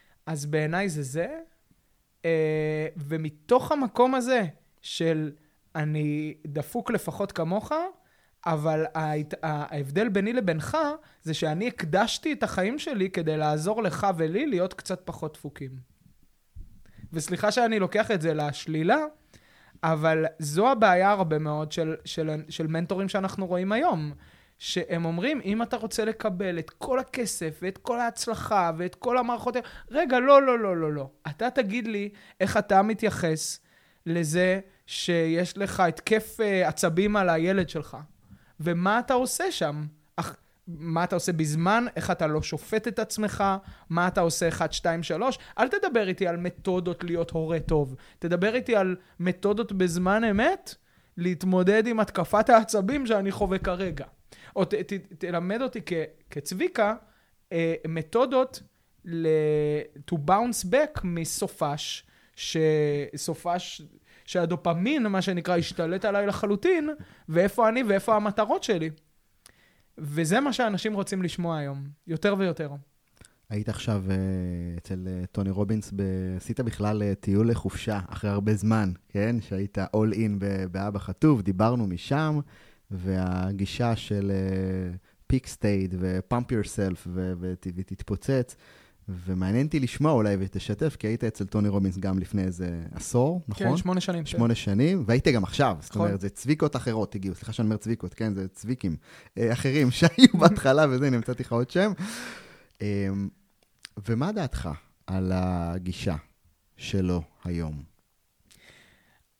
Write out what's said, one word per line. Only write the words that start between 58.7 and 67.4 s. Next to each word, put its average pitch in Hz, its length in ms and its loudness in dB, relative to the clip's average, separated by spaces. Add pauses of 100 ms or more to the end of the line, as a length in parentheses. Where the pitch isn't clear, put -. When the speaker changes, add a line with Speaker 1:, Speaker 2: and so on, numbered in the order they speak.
Speaker 1:
ל-, 165 240 -2 (840)
to 180 40 -2
bounce 190 560 2
back 294 340 2
מסופש, 165 1000 -4 (300)
שסופש... 156 1500 0 (420)
שהדופמין, 180 800 0
מה 190 160 2
שנקרא, 180 340 0
השתלט 170 480 -2
עליי 202 220 2
לחלוטין, 220 640 2 (380)
ואיפה 190 400 4